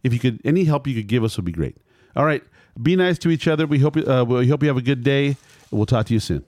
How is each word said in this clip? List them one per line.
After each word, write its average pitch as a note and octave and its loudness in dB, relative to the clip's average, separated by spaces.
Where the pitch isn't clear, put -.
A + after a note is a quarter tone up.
if B2 2
you A#2+ 0
could, A#2+ -2
any E3+ 2
help C#3+ 0
you C3+ -4
could G#2+ -4
give A2+ 2
us A2 -2
would F#2 -4
be F2 -2
great. D2+ -4
All C#3 0
right. D3+ -2
Be D#3 -2
nice F3+ 0
to E3+ 0
each E3 0
other. D#3 0
We C#3+ 2
hope, D3 2
uh, B2+ 2
we A#2+ 2
hope C#3+ 2
you D3+ 2
have C3+ 0
a B2+ -2
good B2+ -2
day. C#3 0
We'll G#2+ 0
talk G#2+ 0
to A2+ 0
you A2 2
soon. D2 -6